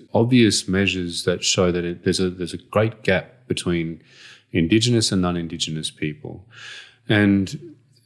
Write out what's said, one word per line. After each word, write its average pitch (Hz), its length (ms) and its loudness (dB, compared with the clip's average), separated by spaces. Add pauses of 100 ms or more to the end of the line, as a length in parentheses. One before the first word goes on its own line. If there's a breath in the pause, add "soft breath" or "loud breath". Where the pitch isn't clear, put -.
(140)
obvious 117 520 4
measures 92 580 -2
that 87 200 -2
show 92 280 2
that 87 120 -2
it, 87 200 -8
there's 92 160 0
a, 92 100 2
there's 90 240 -8
a 92 40 -12
great 110 440 -2
gap - 460 -2
between 82 540 -4 (500 loud breath)
Indigenous 113 600 2
and 95 80 0
non-Indigenous 85 680 -4
people. 80 560 -10 (600 loud breath)
And 101 680 2 (320)